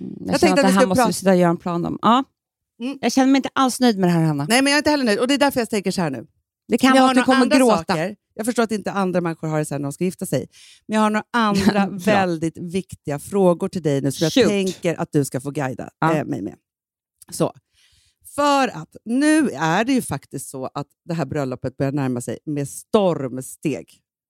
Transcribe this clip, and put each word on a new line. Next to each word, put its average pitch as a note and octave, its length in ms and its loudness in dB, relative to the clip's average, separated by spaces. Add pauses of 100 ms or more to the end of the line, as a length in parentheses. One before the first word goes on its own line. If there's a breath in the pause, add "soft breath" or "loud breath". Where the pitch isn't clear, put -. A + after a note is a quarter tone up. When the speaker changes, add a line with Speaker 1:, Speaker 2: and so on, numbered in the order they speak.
(200)
Speaker 1:
Jag - 140 -6
Speaker 2:
Jag C#4 60 0
Speaker 1:
känner - 0 -
Speaker 2:
tänkte - 100 4
Speaker 1:
att C#4 80 4
Speaker 2:
att - 0 -
vi C#4+ 40 4
Speaker 1:
det C#4 60 4
här - 40 4
Speaker 2:
skulle C4+ 160 6
Speaker 1:
måste F#3+ 140 2
Speaker 2:
prata A3+ 60 4
Speaker 1:
vi F3+ 60 0
sitta F#3 180 0
och F#3 60 6
göra F3 120 6
en E3+ 80 0
plan E3+ 280 -6
om. D#3+ 160 -6
Ja. B3 220 4 (580)
Speaker 2:
Mm. C#4 200 -8
Speaker 1:
Jag B3+ 100 -2
känner C4 200 4
mig C#4 80 6
inte - 140 -4
alls C4 260 0
nöjd A#3+ 200 4
med F3+ 100 4
det F3 40 2
här, E3 100 2
Hanna. D3 260 0
Speaker 2:
Nej, A#3+ 120 4
men C#4 100 2
jag C#4+ 60 2
är - 20 2
inte D4 100 0
heller D4 160 2
nöjd. G#3 140 2
Och B3 80 0
det C4+ 60 2
är C#4+ 40 2
därför C4+ 240 2
jag A3 80 -4
tänker G3 220 -2
så F#3+ 100 -4
här D#3+ 80 0
nu. B2 180 -8 (400)
Speaker 1:
Det A#3+ 100 0
kan B3+ 100 2
Speaker 2:
Jag C4 80 6
Speaker 1:
vara C4 80 6
Speaker 2:
har C4 60 4
Speaker 1:
att C4 60 0
du B3+ 40 4
Speaker 2:
några B3 60 0
Speaker 1:
kommer B3+ 160 4
Speaker 2:
andra B3+ 160 4
Speaker 1:
gråta. A#3+ 200 4 (160)
Speaker 2:
saker. F3+ 220 -4 (180)
Jag G#3+ 120 -10
förstår A#3 180 -2
att A3 80 -2
inte G3 200 -6
andra F3+ 300 -2
människor E3 260 -4
har D#3 120 -2
det D3+ 60 -2
så - 80 -8
här C#3 60 -4
när C#3+ 40 -6
de C#3 100 -6
ska - 100 -6
gifta F#3 220 -4
sig. - 220 -4 (400 soft breath)
Men G#3+ 80 -4
jag G#3+ 60 2
har G#3+ 80 2
några G#3+ 180 -4
Speaker 1:
<laughs> - 60 -12
Speaker 2:
andra G3+ 540 2
Speaker 1:
Bra. F#3+ 180 -8
Speaker 2:
väldigt F3+ 520 0
viktiga E3+ 600 -8
frågor F#3 500 0
till F3+ 120 -8
dig C#3+ 200 0
nu C#3 100 -2
som E3 140 -2
jag D#3 80 -2
Speaker 1:
Shoot. B3 140 4
Speaker 2:
tänker F#3 540 -2
att E3+ 100 -6
du C#3+ 140 0
ska C3+ 160 -8
få C#3+ 100 -8
guida, C3+ 380 -8 (100)
Speaker 1:
Ja. D#3+ 160 4
Speaker 2:
eh, D3 100 -2
mig - 160 -6
med. G2 140 -10 (760)
Så. - 220 -2 (840)
För C#4 320 2
att D#3+ 280 -12 (100)
nu C#4+ 440 2
är E3 340 0
det F#3 100 0
ju A3 80 2
faktiskt - 480 -10
så C3 240 -10
att D3 140 -8 (180)
det E3+ 80 -8
här D#3+ 120 -2
bröllopet C3+ 520 -6
börjar C#3 140 -2
närma C3 300 -2
sig - 240 -8
med C#3+ 240 -6
stormsteg. C3+ 1300 -4 (300)